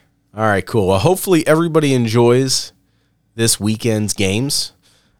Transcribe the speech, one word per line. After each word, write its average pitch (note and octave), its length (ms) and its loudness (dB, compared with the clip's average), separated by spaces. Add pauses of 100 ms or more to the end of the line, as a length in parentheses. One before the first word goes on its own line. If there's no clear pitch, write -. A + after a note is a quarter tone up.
(360)
All G#2+ 80 -6
right, G2+ 220 0
cool. G#2 220 -2
Well, F#2+ 120 2
hopefully E3 480 0
everybody D#3 460 2
enjoys A#2+ 800 0 (600)
this A2+ 240 0
weekend's G#2+ 540 -2
games. G#2+ 600 -2 (460)